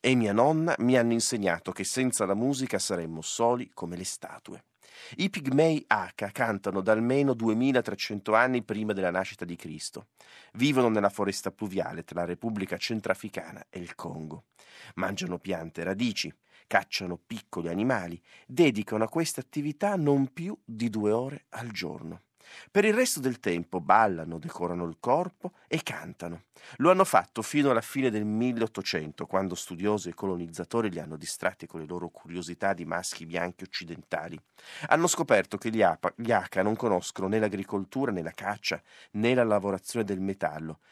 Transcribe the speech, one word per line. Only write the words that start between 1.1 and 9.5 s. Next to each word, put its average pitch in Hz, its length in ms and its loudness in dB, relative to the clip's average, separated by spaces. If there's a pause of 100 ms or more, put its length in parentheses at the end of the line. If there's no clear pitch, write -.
insegnato 98 580 0
che 95 140 -6
senza 127 400 0
la 98 100 2
musica 131 420 0
saremmo 82 440 -4
soli 120 520 0
come 87 220 -8
le 90 80 -8
statue. - 600 -12 (500)
I 190 140 0
pigmei 151 580 4
Aka 101 420 0
cantano 101 520 0
da 98 100 4
almeno 127 420 4
duemilatrecento 113 1040 0
anni 123 280 4
prima 107 300 -2
della 95 160 0
nascita 92 340 -2
di 87 120 -8